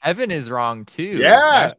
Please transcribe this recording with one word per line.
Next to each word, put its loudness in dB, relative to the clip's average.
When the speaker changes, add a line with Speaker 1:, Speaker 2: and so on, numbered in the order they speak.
Speaker 1:
Evan -4
is -8
wrong -6
too. -10
Speaker 2:
Yeah. 4